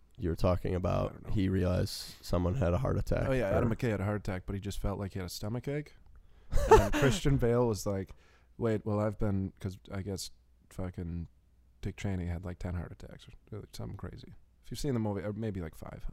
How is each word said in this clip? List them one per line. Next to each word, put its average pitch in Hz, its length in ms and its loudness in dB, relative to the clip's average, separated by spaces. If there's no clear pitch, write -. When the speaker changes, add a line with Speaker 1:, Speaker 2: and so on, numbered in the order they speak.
Speaker 1:
You 92 120 0
were 78 60 2
talking 92 400 2
about 92 340 2
Speaker 2:
I - 40 -12
don't - 140 -16
know. - 60 0
Speaker 1:
he 95 160 4
realized 92 720 0
someone 87 340 2
had 87 180 4
a 87 40 4
heart 98 200 0
attack - 300 0
Speaker 2:
Oh, 135 60 0
yeah, 127 160 2
Speaker 1:
or - 80 2
Speaker 2:
Adam 117 160 2
McKay 123 180 -2
had 98 100 -2
a 95 40 0
heart 104 120 0
attack, 95 280 -4
but 98 100 -6
he 95 60 -4
just 98 180 -4
felt 98 200 -2
like 98 140 -6
he 98 60 -6
had 90 60 -6
a 85 40 -8
stomach 113 380 -6
ache. 147 280 -6
And 359 100 12
then 302 120 4
Speaker 1:
<laughs> - 0 -
Speaker 2:
Christian 139 460 4
Bale 120 300 4
was 104 180 -2
like, 98 280 -4
"Wait, 110 280 0
well, 104 140 0
I've 107 180 0
been," 98 420 0
'cause 95 180 -6
I 98 100 -6
guess 95 280 -6
fucking 87 580 -6
Dick 101 160 -6
Cheney 92 300 -2
had, 87 180 -4
like, 90 140 -8
ten 87 160 -6
heart - 160 -6
attacks - 360 -18
or, - 300 -16
or 101 140 -12
something 107 260 -10
crazy. - 380 -14
If - 60 -16
you've - 80 -8
seen 143 140 0
the 117 60 2
movie, 104 220 0
or 104 120 -4
maybe, 101 280 -4
like, 78 140 -8
five. - 380 -12